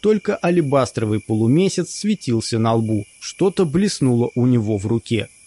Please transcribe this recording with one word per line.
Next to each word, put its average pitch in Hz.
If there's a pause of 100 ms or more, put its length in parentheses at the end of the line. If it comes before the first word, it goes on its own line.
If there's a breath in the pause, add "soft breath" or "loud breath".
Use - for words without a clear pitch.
только 208
алебастровый 131
полумесяц 143
светился 120
на 113
лбу. 110 (140)
Что-то -
блеснуло 139
у 123
него 113
в 95
руке. 113 (180)